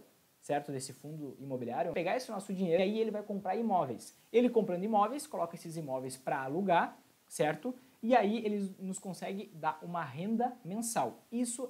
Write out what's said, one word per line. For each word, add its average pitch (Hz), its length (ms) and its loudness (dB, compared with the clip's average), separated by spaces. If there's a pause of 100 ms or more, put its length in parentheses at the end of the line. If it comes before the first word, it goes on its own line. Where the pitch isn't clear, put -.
(400)
certo? 143 320 -4
Desse 131 220 -6
fundo 147 480 -12
imobiliário, 135 500 0
pegar 185 240 0
esse 254 160 -4
nosso 196 220 -6
dinheiro 185 280 4
e - 20 6
aí 214 160 2
ele 220 120 2
vai 208 100 -4
comprar 196 360 -2
imóveis. 175 580 0 (160)
Ele 247 180 8
comprando 185 340 2
imóveis, 220 440 2
coloca 170 280 -4
esses 160 200 -10
imóveis 131 400 -4
pra 143 280 -2
alugar, 180 540 2 (300)
certo? 156 480 -2 (260)
E 240 140 4
aí 220 300 4
ele 202 340 -2
nos 190 180 -6
consegue 190 580 -8
dar 156 280 -2
uma 170 220 -6
renda 214 580 -2
mensal. 175 680 -4
Isso 240 400 -4